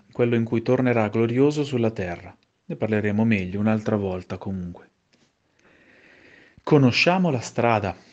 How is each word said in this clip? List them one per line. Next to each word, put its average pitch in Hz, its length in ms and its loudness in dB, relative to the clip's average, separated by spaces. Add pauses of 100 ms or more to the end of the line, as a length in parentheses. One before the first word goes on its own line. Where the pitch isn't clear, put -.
(120)
quello 120 240 0
in 117 80 2
cui 113 180 -2
tornerà 123 460 2
glorioso 123 560 0
sulla 123 280 -2
terra. 87 440 -10 (300)
Ne 165 100 -10
parleremo 107 480 0
meglio 101 360 0
un'altra 110 360 0
volta 92 420 -4
comunque. 90 520 -10 (1700)
Conosciamo 165 680 4
la 127 100 -2
strada. 110 560 0 (180)